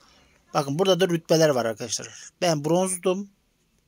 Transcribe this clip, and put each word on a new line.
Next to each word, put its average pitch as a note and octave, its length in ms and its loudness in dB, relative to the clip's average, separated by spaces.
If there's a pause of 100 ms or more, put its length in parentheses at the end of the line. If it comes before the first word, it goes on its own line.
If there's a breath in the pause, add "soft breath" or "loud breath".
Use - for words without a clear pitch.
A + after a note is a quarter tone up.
(540 soft breath)
Bakın C#3+ 260 -2
burada F#3+ 200 4
da F#3 100 2
rütbeler D#3+ 400 2
var B2 160 0
arkadaşlar. A2+ 680 -8 (100)
Ben D#3 240 0
bronzdum. F#3 640 -2 (580)